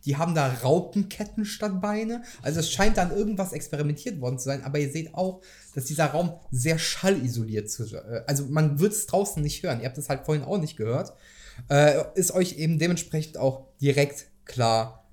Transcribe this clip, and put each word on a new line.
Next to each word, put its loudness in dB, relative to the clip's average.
Die 0
haben 0
da 2
Raupenketten 0
statt -4
Beine. -2
Also -2
es 0
scheint 6
dann 2
irgendwas 0
experimentiert -4
worden -2
zu -6
sein, -4
aber -2
ihr 0
seht -6
auch, -2
dass -4
dieser 0
Raum 0
sehr 0
schallisoliert 0
zu, -6
äh, -8
also 0
man 2
wird's 2
draußen 0
nicht -4
hören. -2
Ihr -8
habt -6
es -10
halt -2
vorhin 0
auch -2
nicht -4
gehört. -4
Äh, 6
ist 2
euch 2
eben 2
dementsprechend 0
auch -2
direkt 2
klar 0